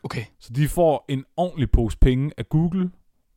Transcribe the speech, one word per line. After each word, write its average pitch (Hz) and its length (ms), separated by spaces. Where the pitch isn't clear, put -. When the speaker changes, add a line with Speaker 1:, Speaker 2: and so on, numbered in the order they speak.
Speaker 1:
Okay. - 220
Speaker 2:
Så - 140
de 139 160
får 160 400
en 135 160
ordentlig 175 340
pose - 280
penge 131 380
af - 120
Google, 175 420